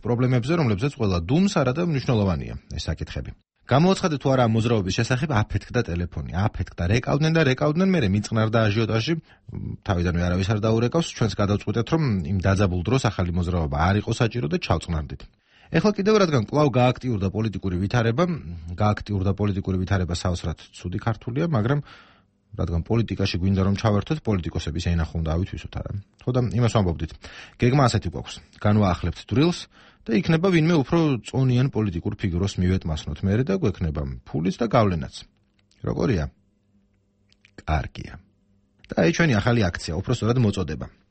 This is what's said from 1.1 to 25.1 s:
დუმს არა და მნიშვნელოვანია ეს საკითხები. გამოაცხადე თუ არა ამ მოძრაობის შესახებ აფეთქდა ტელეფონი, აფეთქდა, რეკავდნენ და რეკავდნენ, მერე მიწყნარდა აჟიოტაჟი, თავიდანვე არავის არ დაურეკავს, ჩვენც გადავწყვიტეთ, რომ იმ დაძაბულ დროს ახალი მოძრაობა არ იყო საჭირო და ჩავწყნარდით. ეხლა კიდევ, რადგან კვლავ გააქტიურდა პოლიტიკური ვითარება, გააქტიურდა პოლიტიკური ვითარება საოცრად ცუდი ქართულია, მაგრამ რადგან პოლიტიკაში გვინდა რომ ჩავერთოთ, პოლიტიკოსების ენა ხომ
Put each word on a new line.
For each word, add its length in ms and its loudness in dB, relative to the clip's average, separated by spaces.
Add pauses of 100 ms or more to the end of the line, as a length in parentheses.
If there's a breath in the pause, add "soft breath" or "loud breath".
დუმს 360 2
არა 120 2
და 160 -2
მნიშვნელოვანია 680 0 (220)
ეს 120 -8
საკითხები. 420 -8 (380)
გამოაცხადე 500 4
თუ 160 -6
არა 100 4
ამ 140 4
მოძრაობის 400 0
შესახებ 320 -2
აფეთქდა 560 -2
ტელეფონი, 480 -6
აფეთქდა, 560 -2
რეკავდნენ 420 2
და 140 4
რეკავდნენ, 420 2
მერე 220 2
მიწყნარდა 560 0
აჟიოტაჟი, 480 0 (720 soft breath)
თავიდანვე 400 0
არავის 240 0
არ 100 0
დაურეკავს, 540 0
ჩვენც 240 0
გადავწყვიტეთ, 480 0
რომ 160 0 (240)
იმ 160 0
დაძაბულ 400 2
დროს 240 2
ახალი 240 0
მოძრაობა 480 -2
არ 240 2
იყო 80 -6
საჭირო 400 -2
და 80 0
ჩავწყნარდით. 640 -4 (480 soft breath)
ეხლა 240 2
კიდევ, 240 2
რადგან 320 4
კვლავ 240 4
გააქტიურდა 560 2
პოლიტიკური 480 -4
ვითარება, 460 0 (500)
გააქტიურდა 640 0
პოლიტიკური 400 -2
ვითარება 400 -2
საოცრად 400 -4 (160)
ცუდი 240 -8
ქართულია, 480 -4
მაგრამ 340 0 (800 loud breath)
რადგან 240 -2
პოლიტიკაში 560 -2
გვინდა 240 2
რომ 160 2
ჩავერთოთ, 400 0
პოლიტიკოსების 720 -4
ენა 160 0
ხომ 160 -6